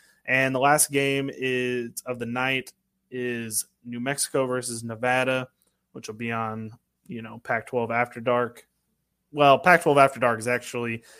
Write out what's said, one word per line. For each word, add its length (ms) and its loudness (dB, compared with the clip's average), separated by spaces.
And 300 2
the 60 0
last 300 4
game 420 0
is, 720 -2
of 120 -6
the 80 -8
night 460 -2
is 560 -4
New 160 -8
Mexico 460 -2
versus 360 -4
Nevada, 640 0
which 160 -14
will 60 -10
be 180 -6
on, 400 -6
you 160 -12
know, 200 -16
Pac-twelve 480 -4
After 300 -2
Dark. 460 0
Well, 260 6
Pac-twelve 400 4
After 220 6
Dark 180 2
is 100 -4
actually 540 -4